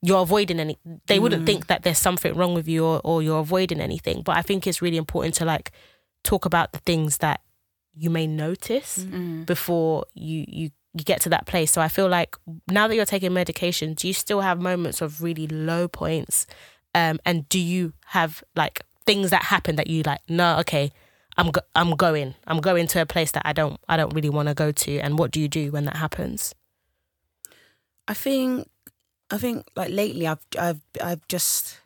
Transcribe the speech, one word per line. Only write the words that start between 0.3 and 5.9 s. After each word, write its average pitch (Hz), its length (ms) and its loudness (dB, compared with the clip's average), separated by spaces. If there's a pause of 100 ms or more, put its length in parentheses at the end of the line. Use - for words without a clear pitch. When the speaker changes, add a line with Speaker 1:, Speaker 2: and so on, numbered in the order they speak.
Speaker 1:
any, 151 160 -4 (300)
they 196 120 6
wouldn't 170 240 4
Speaker 2:
Mm. - 20 2
Speaker 1:
think 185 220 2
that - 160 2
there's 170 140 2
something 180 360 2
wrong 175 200 2
with 165 160 -2
you 160 160 2
or, 160 180 2
or 160 180 2
you're 156 180 0
avoiding 170 420 0
anything. - 400 -4
But 160 160 0
I 170 40 2
think 190 240 -2
it's 180 160 -2
really 175 160 0
important 160 380 -2
to, 165 100 0
like, 156 260 -2 (520)